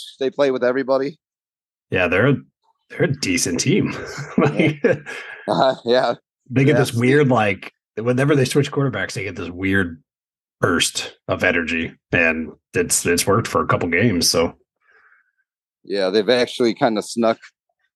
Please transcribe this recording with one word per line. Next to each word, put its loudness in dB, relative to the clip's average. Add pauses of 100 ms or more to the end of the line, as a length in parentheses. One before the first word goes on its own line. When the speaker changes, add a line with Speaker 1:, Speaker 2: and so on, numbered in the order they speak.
(200)
Speaker 1:
They 0
play 0
with -2
everybody. -2 (720)
Speaker 2:
Yeah, 0
they're 2
a, 4 (540)
they're -2
a 0
decent -2
team. 0 (240)
<laughs> -6
Like, 2
Speaker 1:
Yeah. 4 (520)
Uh, 2 (100)
yeah. 2 (380)
Speaker 2:
they 2
get 4
Speaker 1:
Yeah. 4
Speaker 2:
this 0
weird, 4
like, 0 (240)
whenever 0
they 2
switch 0
quarterbacks, -4
they -8
get -8
this -8
weird -2 (560)
burst -2 (100)
of -2
energy, -2 (200)
and 0 (240)
it's, 0
it's 0
worked 0
for 0
a -4
couple 0
games. 2
So 0 (1300)
Speaker 1:
Yeah, -2
they've 2
actually 2
kinda 0
snuck, -2 (560)